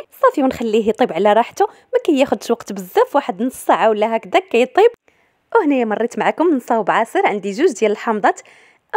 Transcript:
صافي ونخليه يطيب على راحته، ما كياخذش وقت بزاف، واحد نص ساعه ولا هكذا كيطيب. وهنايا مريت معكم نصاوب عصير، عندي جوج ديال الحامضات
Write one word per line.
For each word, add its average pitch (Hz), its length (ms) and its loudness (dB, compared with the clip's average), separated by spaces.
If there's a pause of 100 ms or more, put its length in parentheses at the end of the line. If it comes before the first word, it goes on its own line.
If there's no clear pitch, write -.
(220)
صافي 320 220 2
ونخليه 226 460 -2
يطيب 190 240 0
على 202 200 2
راحته، 240 320 0
ما - 380 -6
كياخذش 262 480 0
وقت - 220 -8
بزاف، 202 420 -2
واحد 214 280 -4
نص 254 120 -6
ساعه 208 340 0
ولا 220 260 -2
هكذا 220 240 -2
كيطيب. 262 520 2 (640)
وهنايا 285 300 2
مريت 220 340 -4
معكم 294 360 0
نصاوب 226 360 -2
عصير، 233 360 0
عندي 202 240 -4
جوج 277 200 0
ديال 214 200 0
الحامضات 214 500 -2 (560)